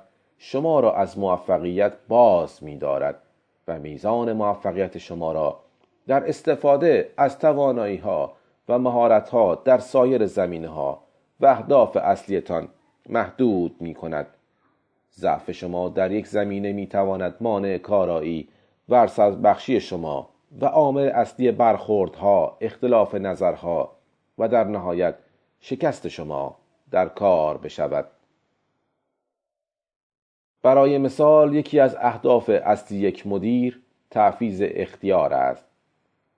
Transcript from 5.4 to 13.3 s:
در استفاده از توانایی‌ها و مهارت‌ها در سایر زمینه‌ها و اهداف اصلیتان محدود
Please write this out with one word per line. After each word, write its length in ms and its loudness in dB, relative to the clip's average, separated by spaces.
در 220 0
استفاده 880 0
از 220 0
توانایی‌ها 920 -2
و 100 2
مهارت‌ها 760 2
در 220 4
سایر 480 2
زمینه‌ها 800 -6
و 60 2
اهداف 560 4
اصلیتان 680 -2
محدود 680 -2